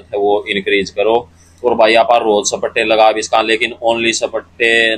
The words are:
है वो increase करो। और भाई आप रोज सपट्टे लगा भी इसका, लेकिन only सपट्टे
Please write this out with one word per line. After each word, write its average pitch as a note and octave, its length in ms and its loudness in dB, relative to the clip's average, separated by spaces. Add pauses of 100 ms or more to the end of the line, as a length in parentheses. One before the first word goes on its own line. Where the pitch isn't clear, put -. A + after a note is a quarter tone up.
है G#2 140 -8
वो G2+ 140 0 (160)
increase G2+ 420 -2
करो। G#2+ 240 0 (480)
और A#2+ 120 0
भाई A2+ 200 4
आप A2+ 200 2
रोज G#2+ 320 0
सपट्टे A2+ 380 -4
लगा A2 280 4
भी A2 80 -4
इसका, A2 220 -2
लेकिन A2+ 320 -2 (100)
only A#2 300 0
सपट्टे A2+ 580 -4 (260)